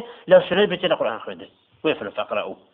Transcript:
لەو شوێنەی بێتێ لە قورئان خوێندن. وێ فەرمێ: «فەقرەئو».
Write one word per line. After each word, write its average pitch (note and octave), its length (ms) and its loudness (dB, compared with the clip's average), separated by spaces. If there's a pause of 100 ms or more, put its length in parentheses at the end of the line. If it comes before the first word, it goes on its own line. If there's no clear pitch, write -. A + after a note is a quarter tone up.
(300)
لەو F3+ 180 10
شوێنەی F#3 240 2
بێتێ F3+ 200 -2
لە - 80 0
قورئان A2+ 200 -2
خوێندن. F#2+ 320 -14 (320)
وێ D#3 140 0
فەرمێ: G2+ 220 -10
«فەقرەئو». G2 360 -6 (180)